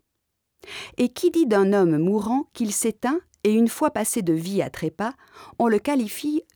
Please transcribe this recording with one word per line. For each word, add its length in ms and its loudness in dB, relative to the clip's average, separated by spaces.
Et 120 2
qui 220 -2
dit 160 2
d'un 260 4
homme 260 4
mourant 540 0
qu'il 200 -4
s'éteint 480 -2
et 80 4
une 160 4
fois 240 -2
passé 300 -2
de 100 0
vie 280 -2
à 100 -4
trépas, 440 -6
on 80 4
le 100 4
qualifie 640 -2